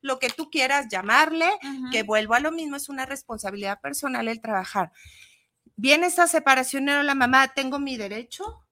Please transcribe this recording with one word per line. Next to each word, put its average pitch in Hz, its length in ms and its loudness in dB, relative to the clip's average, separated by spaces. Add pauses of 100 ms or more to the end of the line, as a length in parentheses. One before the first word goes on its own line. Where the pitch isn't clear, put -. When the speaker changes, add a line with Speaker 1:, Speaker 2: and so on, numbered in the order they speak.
Speaker 1:
lo 262 180 -4
que 254 120 -2
tú - 200 -10
quieras 277 400 0
llamarle, 302 580 2 (140)
Speaker 2:
Ujú. 269 300 -8
Speaker 1:
que 226 100 0
vuelvo 214 320 2
a 247 60 6
lo 302 100 -2
mismo, 320 240 -6
es 285 140 -10
una 269 180 -8
responsabilidad 202 720 -8
personal 262 460 -4
el 226 140 -4
trabajar. 190 500 -2 (840)
Viene 294 300 4
esta 349 200 4
separación, 277 640 2
era 285 140 2
la 285 120 2
mamá, 262 400 4
"¿Tengo 269 240 -4
mi 277 180 -4
derecho 233 760 -10